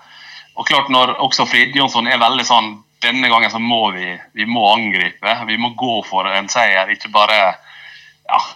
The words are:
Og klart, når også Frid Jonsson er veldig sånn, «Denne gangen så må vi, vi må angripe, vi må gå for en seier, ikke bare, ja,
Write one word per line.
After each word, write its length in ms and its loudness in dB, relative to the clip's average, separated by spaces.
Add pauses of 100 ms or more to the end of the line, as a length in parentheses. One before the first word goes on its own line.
(560)
Og 120 -8
klart, 220 0
når 300 2
også 280 0
Frid 280 2
Jonsson 320 0
er 120 0
veldig 260 2
sånn, 260 2 (260)
«Denne 340 0
gangen 200 2
så 80 -6
må 320 0
vi, 180 -6 (240)
vi 120 -4
må 280 0
angripe, 580 -2 (140)
vi 120 -4
må 180 -2
gå 280 -2
for 240 -2
en 240 -2
seier, 400 2
ikke 220 -8
bare, 240 4 (880)
ja, 120 2 (160)